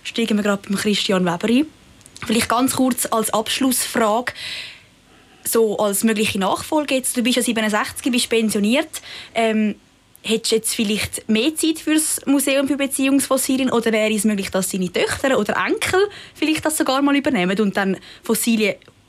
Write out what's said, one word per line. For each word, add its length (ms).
steigen 340
wir 60
gerade 240
beim 80
Christian 480
Weber 240
ein. 200
Vielleicht 240
ganz 260
kurz 320
als 240
Abschlussfrage, 1040
so 360
als 240
mögliche 360
Nachfolge 560
jetzt, 220
du 60
bist 140
ja 40
siebenundsechzig, 680
bist 180
pensioniert, 720
ähm, 400
hättest 300
du 60
jetzt 180
vielleicht 520
mehr 280
Zeit 240
fürs 480
Museum 400
für 100
Beziehungsfossilien 960
oder 200
wäre 220
es 100
möglich, 280
dass 180
deine 240
Töchter 460
oder 160
Enkel 340
vielleicht 280
das 140
sogar 240
mal 140
übernehmen 440
und 160
dann 220
Fossilien 540